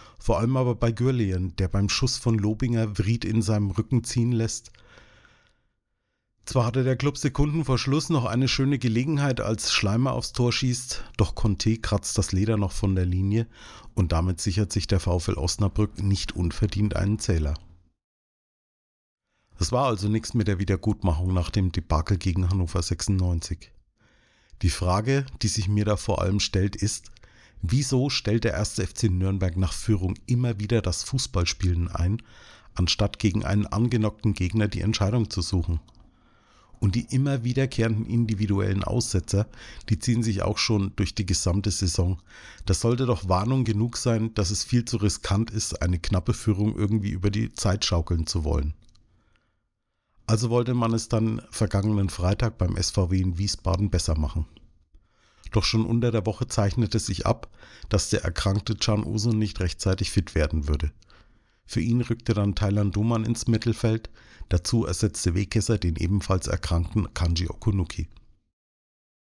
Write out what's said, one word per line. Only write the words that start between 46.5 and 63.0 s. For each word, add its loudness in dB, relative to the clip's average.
irgendwie 0
über 0
die -2
Zeit 0
schaukeln 0
zu -2
wollen. 0
Also 2
wollte 2
man 2
es -2
dann 0
vergangenen 0
Freitag 0
beim 0
S -2
V 0
W 2
in 0
Wiesbaden -2
besser 0
machen. -2
Doch 2
schon 2
unter 2
der 0
Woche -2
zeichnete 0
sich -4
ab, 0
dass 0
der 0
erkrankte 0
Can 0
Usun 0
nicht -2
rechtzeitig 0
fit -2
werden 0
würde. 0
Für -2
ihn 2
rückte -2
dann 2
Thailand 0
Duman 0